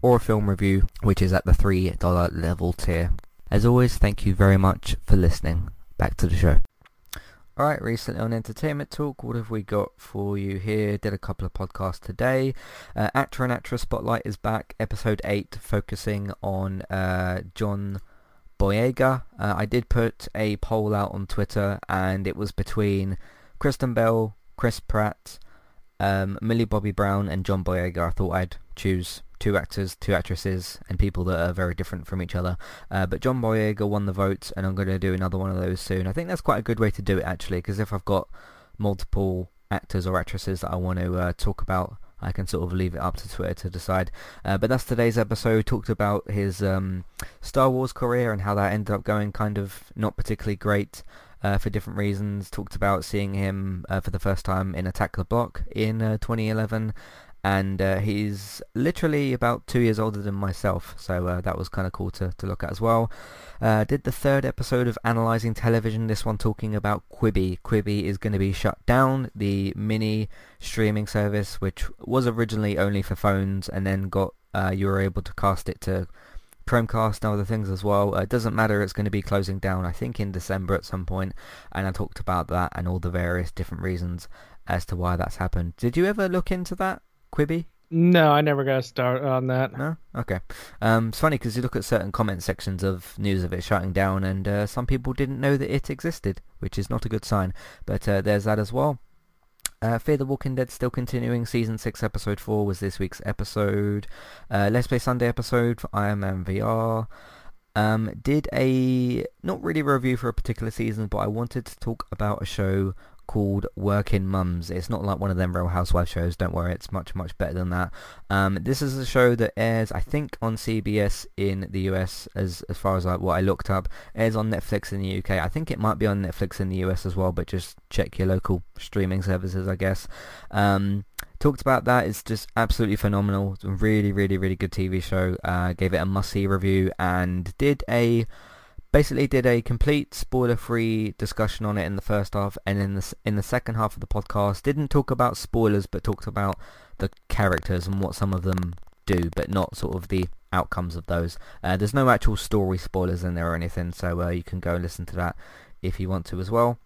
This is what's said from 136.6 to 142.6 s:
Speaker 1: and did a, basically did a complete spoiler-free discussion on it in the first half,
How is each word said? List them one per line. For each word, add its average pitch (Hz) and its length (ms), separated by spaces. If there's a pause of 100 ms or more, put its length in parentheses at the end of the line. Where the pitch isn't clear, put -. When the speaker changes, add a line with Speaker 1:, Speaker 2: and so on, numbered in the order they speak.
Speaker 1:
and 90 600
did 143 300
a, 117 380 (640)
basically 139 360
did 127 180
a 120 160
complete 147 500
spoiler-free 113 1040
discussion 107 480
on 104 140
it 92 60
in 95 100
the 98 80
first 101 320
half, 101 320